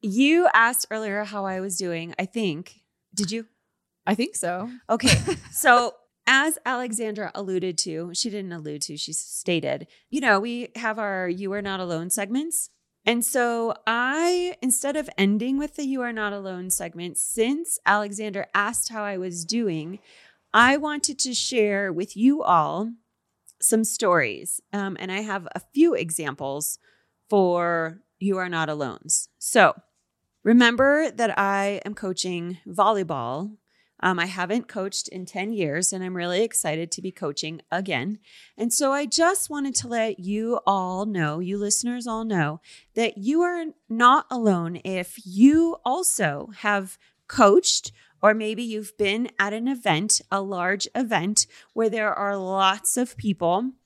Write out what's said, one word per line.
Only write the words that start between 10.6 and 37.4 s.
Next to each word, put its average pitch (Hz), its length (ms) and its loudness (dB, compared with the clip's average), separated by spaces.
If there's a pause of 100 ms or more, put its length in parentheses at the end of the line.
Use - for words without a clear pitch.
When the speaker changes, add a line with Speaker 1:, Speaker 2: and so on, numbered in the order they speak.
Speaker 1:
have 220 220 -4
our 196 300 -2
You 185 240 -4
Are 202 100 -4
Not 196 180 -6
Alone 175 300 -4
segments. 240 600 -4 (340)
And 233 200 0
so 233 500 0 (120)
I, 320 760 0
instead 262 340 0
of 294 220 -6
ending 214 400 2
with 294 160 -6
the 294 100 -8
"You 269 180 -2
Are 240 100 -6
Not 214 200 -4
Alone" 185 380 -8
segment, 170 480 -6
since 277 680 -2
Alexander 208 680 -2
asked 208 360 -2
how 220 120 -8
I 202 160 -6
was 175 260 -8
doing, 180 540 -4 (560)
I 240 220 6
wanted 294 440 -4
to 254 140 -4
share 202 580 0
with 180 240 -4
you 269 260 4
all 170 500 2 (680)
some 226 240 2
stories. 160 760 0 (120)
Um, 196 280 -4
and 190 100 -8
I 190 100 -6
have 196 340 -8
a 180 60 -8 (140)
few 320 200 6
examples 151 840 -4 (500)
for 175 720 2 (180)
"You 190 180 0
Are 180 100 -4
Not 160 200 -2
Alones." 147 600 -4 (100)
So - 360 6 (720)
remember 247 680 6
that 220 260 0
I 196 480 0
am 208 100 -8
coaching 180 640 -6 (100)
volleyball 185 880 0 (460)
um, 180 160 2
I 175 80 0
haven't 185 400 -2
coached 196 420 -6
in 185 180 -10
ten 202 260 -6
years, 180 400 0
and 185 100 -6
I'm 185 140 -6
really 175 260 0
excited 165 480 -2
to - 120 -8
be 185 100 -8
coaching 156 580 -8